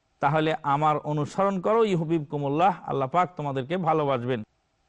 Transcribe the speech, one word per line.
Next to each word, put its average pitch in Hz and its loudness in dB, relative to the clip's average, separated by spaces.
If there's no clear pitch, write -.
তাহলে 156 2
আমার 147 2
অনুসরণ 151 -2
করো, 214 2
"ইউহিব্বুকুমুল্লাহ", 160 0
আল্লাহ 139 -2
পাক 180 2
তোমাদেরকে 139 -4
ভালোবাসবেন, 139 0